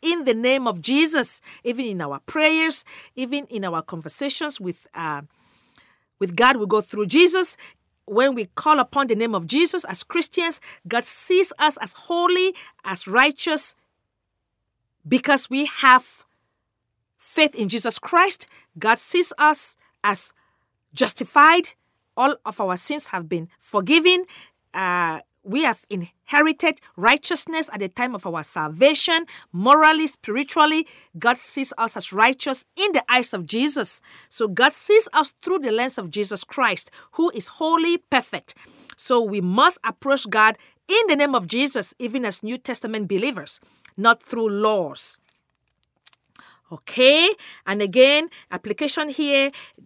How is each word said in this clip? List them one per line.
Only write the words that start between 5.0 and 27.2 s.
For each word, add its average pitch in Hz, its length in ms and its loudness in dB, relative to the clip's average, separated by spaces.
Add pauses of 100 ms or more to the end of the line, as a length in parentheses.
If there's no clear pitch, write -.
with 180 180 -4
God, 247 220 4
we 208 80 -4
go 208 160 0
through 208 240 -6
Jesus. 349 500 4 (500)
When 247 280 2
we 233 120 -4
call 302 340 2
upon 269 280 0
the 226 80 0
name 220 200 -2
of 175 100 -4
Jesus 320 400 0
as - 180 -6
Christians, 339 560 -2 (280)
God 233 180 -2
sees - 540 2
us 294 180 2
as - 160 -8
holy, 359 640 0 (280)
as - 240 -8
righteous, 277 680 0 (1300)
because 262 440 0
we 277 160 -2
have - 580 2 (920)
faith 302 340 2
in 214 160 -4
Jesus 214 300 -4
Christ. - 480 0 (320)
God 226 180 2
sees - 400 -2
us 302 400 0 (260)
as 202 300 -4 (640)
justified. 311 720 4 (500)
All 269 160 2 (120)
of 208 120 -10
our 185 180 -2
sins 285 300 -4
have 175 220 -8
been 165 180 -6 (120)
forgiven. 320 640 2 (480)
Uh, 180 460 -2 (240)
we 208 180 -4
have 254 260 -2
inherited 294 920 -2 (140)
righteousness 254 760 0